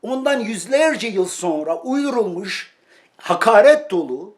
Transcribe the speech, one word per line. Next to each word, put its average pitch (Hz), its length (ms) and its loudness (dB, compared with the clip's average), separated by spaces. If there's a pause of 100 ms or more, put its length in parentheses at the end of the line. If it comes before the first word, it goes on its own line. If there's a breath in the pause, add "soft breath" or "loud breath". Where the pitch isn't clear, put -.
ondan 262 380 -2
yüzlerce 226 680 -2
yıl 190 180 -2
sonra 160 560 -4
uydurulmuş, 233 920 -4 (440 soft breath)
hakaret 226 720 4
dolu 160 460 -4